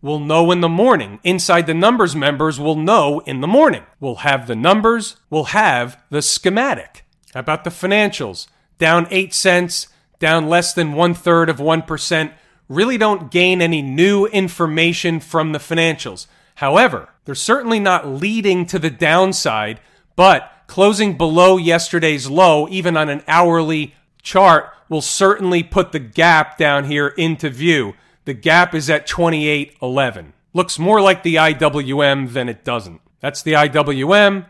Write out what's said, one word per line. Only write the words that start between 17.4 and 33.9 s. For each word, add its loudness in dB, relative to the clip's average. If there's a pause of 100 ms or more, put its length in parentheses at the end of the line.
not 0
leading -2
to -6
the -2
downside, -2 (360)
but 4 (160)
closing 0
below 4
yesterday's -2
low, 4
even -2
on 0
an -6
hourly 0 (280)
chart, 4 (200)
will -4
certainly 0
put -2
the -4
gap 2
down 0
here -2
into -4
view. -2 (300)
The -8
gap 2
is -4
at 0
twenty-eight -2
eleven. -4 (220)
Looks -2
more 2
like 4
the 0
I 4
W -2
M 0
than -4
it -10
doesn't. -8 (180)
That's -8
the 0
I 4
W -2